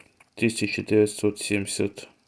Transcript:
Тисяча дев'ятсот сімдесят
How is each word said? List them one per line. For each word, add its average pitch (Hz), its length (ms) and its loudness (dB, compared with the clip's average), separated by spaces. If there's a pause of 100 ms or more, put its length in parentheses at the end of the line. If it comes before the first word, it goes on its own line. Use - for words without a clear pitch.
(360)
Тисяча - 460 0
дев'ятсот 107 580 2
сімдесят - 680 -4 (200)